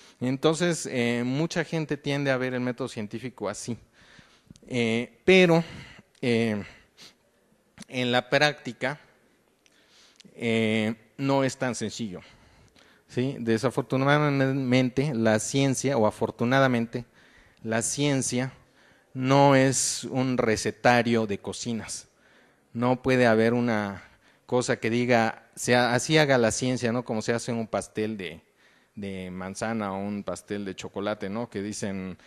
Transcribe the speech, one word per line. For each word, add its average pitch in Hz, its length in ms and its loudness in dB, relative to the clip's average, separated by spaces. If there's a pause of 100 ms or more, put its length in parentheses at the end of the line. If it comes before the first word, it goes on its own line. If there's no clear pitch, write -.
(200)
Entonces, 156 680 0
eh, 120 380 -2
mucha 151 380 -2
gente 151 320 -4
tiende 143 340 -2
a 131 60 2
ver 127 180 -4
el 123 60 -4
método 123 260 -4
científico 110 640 -8
así. 107 280 -8 (920)
Eh, 120 560 -2
pero, 175 400 6 (560)
eh, 113 420 0 (1300)
en 123 240 -2
la 123 180 0
práctica, 143 680 -2 (1300)
eh, 113 600 0 (220)
no 139 260 2
es 131 140 -2
tan 123 180 -4
sencillo, 104 460 -8 (880)
¿sí? 131 320 -2
Desafortunadamente, 135 1700 0
la 113 240 4
ciencia, 135 580 0
o 107 100 4
afortunadamente, 120 1000 0 (560)
la 113 200 -2
ciencia 131 720 -2 (600)
no 139 420 6
es 131 480 2
un 127 320 -2
recetario 113 920 2
de 101 120 -4
cocinas. - 680 -8 (680)
No 123 300 0
puede 127 240 4
haber 113 280 4
una 107 500 -2 (420)
cosa 123 320 0
que 117 120 -2
diga, 120 640 2
"Se - 180 0
ha-, 123 200 4
así 156 240 2
haga 139 200 4
la 113 140 4
ciencia", 123 400 -2
¿no? 123 120 -2
Como 110 180 -4
se 120 100 -2
hace 117 200 -4
un 113 140 -4
pastel 107 500 -4
de, 85 260 -10 (520)
de 95 380 -8
manzana 98 600 -6
o 95 60 -4
un 101 240 -6
pastel 101 420 -8
de 92 120 -8
chocolate, 104 520 -6
¿no? 117 220 -8
Que 101 120 -8
dicen, 98 640 -8